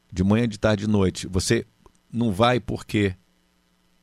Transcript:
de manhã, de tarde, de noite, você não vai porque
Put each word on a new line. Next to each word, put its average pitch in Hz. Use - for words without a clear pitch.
de 85
manhã, 107
de 104
tarde, 107
de 104
noite, 95
você 104
não 117
vai 117
porque 104